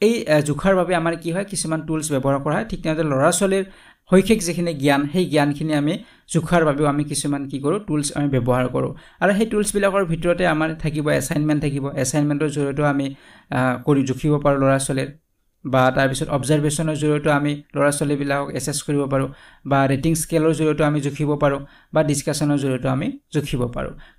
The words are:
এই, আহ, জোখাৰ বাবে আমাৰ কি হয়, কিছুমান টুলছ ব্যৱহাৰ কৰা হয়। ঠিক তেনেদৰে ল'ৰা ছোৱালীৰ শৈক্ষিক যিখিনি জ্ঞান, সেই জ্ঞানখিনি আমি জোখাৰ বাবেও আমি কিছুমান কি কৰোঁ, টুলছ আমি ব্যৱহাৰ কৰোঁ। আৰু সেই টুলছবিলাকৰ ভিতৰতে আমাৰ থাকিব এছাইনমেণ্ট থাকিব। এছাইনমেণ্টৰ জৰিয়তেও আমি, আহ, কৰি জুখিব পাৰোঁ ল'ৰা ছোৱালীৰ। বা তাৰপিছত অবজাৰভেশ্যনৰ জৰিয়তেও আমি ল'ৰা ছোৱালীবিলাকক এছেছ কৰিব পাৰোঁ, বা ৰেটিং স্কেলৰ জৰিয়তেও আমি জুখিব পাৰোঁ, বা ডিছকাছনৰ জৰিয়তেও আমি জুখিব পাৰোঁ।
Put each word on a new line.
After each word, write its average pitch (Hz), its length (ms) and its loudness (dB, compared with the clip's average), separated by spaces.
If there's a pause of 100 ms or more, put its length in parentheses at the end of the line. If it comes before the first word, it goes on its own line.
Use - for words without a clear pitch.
এই, 226 260 2
আহ, 151 140 4
জোখাৰ 151 340 0
বাবে 180 200 2
আমাৰ 170 200 0
কি 170 160 -6
হয়, 190 120 -2
কিছুমান 160 380 -4
টুলছ 156 300 -4
ব্যৱহাৰ 139 320 0
কৰা 151 120 0
হয়। 220 100 -2
ঠিক 185 180 -8
তেনেদৰে 160 200 -2
ল'ৰা 143 280 2
ছোৱালীৰ 190 320 0 (460)
শৈক্ষিক 190 340 4
যিখিনি 170 300 -2
জ্ঞান, 143 400 2
সেই 180 120 2
জ্ঞানখিনি 147 480 0
আমি 151 300 -2 (260)
জোখাৰ 165 360 2
বাবেও 147 200 2
আমি 147 180 2
কিছুমান 143 460 -4
কি 135 100 -8
কৰোঁ, 156 200 0
টুলছ 151 360 -2
আমি 143 140 0
ব্যৱহাৰ 127 380 2
কৰোঁ। 127 280 -4 (240)
আৰু 190 140 2
সেই 214 120 2
টুলছবিলাকৰ 202 600 0
ভিতৰতে 175 420 0
আমাৰ 160 320 0
থাকিব 151 300 -2
এছাইনমেণ্ট 147 520 0
থাকিব। 143 280 -2
এছাইনমেণ্টৰ 147 600 0
জৰিয়তেও 143 360 -2
আমি, 139 300 0 (340)
আহ, 127 340 0
কৰি 139 200 4
জুখিব 143 360 0
পাৰোঁ 143 200 2
ল'ৰা 135 200 4
ছোৱালীৰ। 135 280 -2 (580)
বা 131 260 4
তাৰপিছত 135 380 0
অবজাৰভেশ্যনৰ 147 640 0
জৰিয়তেও 147 360 0
আমি 147 320 0 (120)
ল'ৰা 143 160 2
ছোৱালীবিলাকক 143 640 -2
এছেছ 143 280 -6
কৰিব 143 260 -2
পাৰোঁ, 135 180 0 (380)
বা 135 220 2
ৰেটিং 139 280 0
স্কেলৰ 160 380 0
জৰিয়তেও 151 320 0
আমি 147 160 0
জুখিব 143 340 -2
পাৰোঁ, 143 300 0 (280)
বা 156 100 4
ডিছকাছনৰ 147 540 0
জৰিয়তেও 131 340 -2
আমি 202 280 -4 (140)
জুখিব 143 340 -2
পাৰোঁ। - 240 -8 (280)